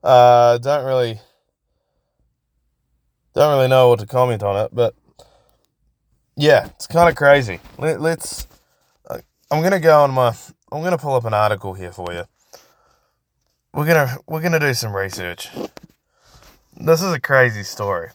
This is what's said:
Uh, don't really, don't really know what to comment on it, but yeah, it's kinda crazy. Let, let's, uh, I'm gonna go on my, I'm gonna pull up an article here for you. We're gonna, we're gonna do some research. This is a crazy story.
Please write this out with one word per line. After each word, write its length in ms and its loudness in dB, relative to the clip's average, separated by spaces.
Uh, 540 6
don't 260 -4
really, 340 -4
don't 220 2
really 100 2
know 220 6
what 100 4
to 80 -10
comment 360 -2
on 220 -2
it, 80 -10
but 220 -2
yeah, 300 2
it's 200 -18
kinda 280 2
crazy. 440 2
Let, 220 -6
let's, 460 -8
uh, 100 -12
I'm 120 -2
gonna 180 0
go 240 6
on 80 0
my, 240 0
I'm 140 -10
gonna 140 -2
pull 180 -4
up 80 -2
an 100 -4
article 400 -2
here 160 -14
for 220 -12
you. 140 -10
We're 140 -4
gonna, 320 0
we're 140 -8
gonna 180 0
do 140 0
some 200 -8
research. 540 -8
This 260 0
is 100 -4
a 60 -6
crazy 460 0
story. 500 -8